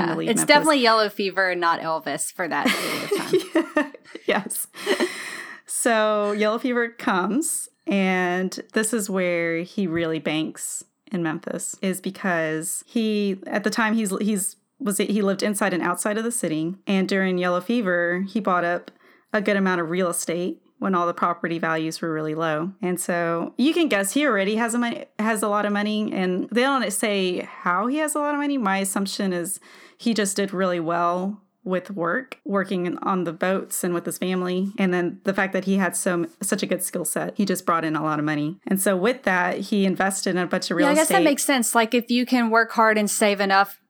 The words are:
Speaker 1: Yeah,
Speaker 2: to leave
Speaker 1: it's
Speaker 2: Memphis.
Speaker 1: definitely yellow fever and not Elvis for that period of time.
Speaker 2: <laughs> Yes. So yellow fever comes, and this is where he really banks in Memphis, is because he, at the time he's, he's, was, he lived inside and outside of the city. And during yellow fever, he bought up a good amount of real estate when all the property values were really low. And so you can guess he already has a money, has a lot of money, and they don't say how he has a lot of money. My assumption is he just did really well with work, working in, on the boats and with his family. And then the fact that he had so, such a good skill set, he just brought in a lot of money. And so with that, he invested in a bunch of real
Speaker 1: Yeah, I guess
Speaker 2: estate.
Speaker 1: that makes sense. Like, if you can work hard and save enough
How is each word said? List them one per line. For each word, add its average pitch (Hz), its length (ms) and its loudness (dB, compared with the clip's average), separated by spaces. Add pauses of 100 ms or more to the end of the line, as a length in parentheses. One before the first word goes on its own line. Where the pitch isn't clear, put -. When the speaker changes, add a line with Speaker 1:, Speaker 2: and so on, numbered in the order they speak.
Speaker 1:
Yeah, 165 60 -2
Speaker 2:
to 160 60 -2
leave 165 120 -2
Speaker 1:
it's 233 120 2
Speaker 2:
Memphis. 294 120 6
Speaker 1:
definitely 294 260 6
yellow 226 280 4
fever 190 420 0
and 180 100 -2
not 170 200 2
Elvis 156 520 -4
for 180 140 -4
that 147 220 -2
period - 340 -2 (640)
of - 80 -16
time. 294 240 0
Speaker 2:
<laughs> - 280 -20
Yes. - 420 -2 (1000)
So 214 680 2
yellow 214 260 2
fever 240 300 0
comes, 220 800 -2 (180)
and 185 720 0 (160)
this 220 200 0
is 208 160 -2
where 175 520 0
he 190 240 -4
really 160 340 -2
banks - 640 -4 (260)
in 175 120 -2
Memphis, 165 600 -6
is 185 180 -2
because 165 840 -4
he, 208 600 0
at 202 180 -2
the 214 60 0
time 214 240 2
he's, 214 240 0
he's, 202 380 -2 (220)
was, 202 200 -2
he 214 240 0
lived 196 200 0
inside 202 320 0
and 170 80 0
outside 180 360 -2
of 226 60 -2
the 233 80 -2
city. 160 420 -2 (120)
And 190 220 2
during 190 300 2
yellow 180 220 2
fever, 185 680 0
he 226 120 -4
bought 180 240 2
up 175 260 -2 (420)
a 214 100 0
good 202 140 2
amount 185 240 2
of 160 100 -4
real 180 180 0
estate 175 500 -4 (200)
when 190 160 0
all 175 120 2
the 175 80 2
property 170 440 -2
values 160 420 -2
were 165 120 -2
really 156 220 -2
low. 160 460 -2
And 180 180 -2
so 170 600 -2
you 294 160 4
can 330 140 2
guess 196 240 0
he 294 140 2
already 208 300 2
has 226 180 0
a 240 40 0
money, 240 260 -2 (140)
has 214 240 0
a 214 60 0
lot 208 180 2
of 208 60 0
money, 208 420 0
and 185 360 0
they 240 120 2
don't 262 300 2
say 190 480 0
how 185 480 -2
he 285 100 0
has 302 160 -2
a 302 60 -2
lot 294 140 0
of 285 60 -2
money. 285 160 0
My 196 220 0
assumption 196 560 -2
is 175 260 -4 (380)
he 226 160 0
just 196 220 0
did 196 180 -2
really 180 260 0
well 175 600 0 (220)
with 185 260 -4
work, 196 560 -4
working 190 400 -2
in, 175 120 -2
on 185 260 0
the 165 80 -4
boats 185 520 -2
and 180 80 0
with 170 140 -4
his 160 100 -4
family. 185 600 -2
And 185 160 2
then 175 300 -2
the 196 100 0
fact 190 180 0
that 185 140 -2
he 190 100 2
had 180 180 0
so, 175 300 0 (160)
such 196 220 -2
a 175 40 0
good 180 160 -2
skill 180 220 -4
set, 165 320 -4
he 208 80 2
just 185 220 -2
brought 165 180 2
in 156 100 0
a 156 80 -2
lot 156 160 0
of 151 60 0
money. 151 420 -2
And 190 140 0
so 196 160 2
with 240 280 0
that, 180 340 2
he 196 260 0
invested 190 460 0
in 175 80 0
a 180 80 0
bunch - 240 -2
of 170 80 0
real 269 80 4
Speaker 1:
Yeah, 285 60 4
I - 20 4
guess 311 80 4
Speaker 2:
estate. 330 140 4
Speaker 1:
that 370 80 6
makes 285 200 2
sense. 262 300 0
Like, 226 180 4
if 233 180 0
you 240 140 2
can 240 240 2
work 226 240 4
hard 220 240 6
and 208 140 2
save 202 300 2
enough 196 500 2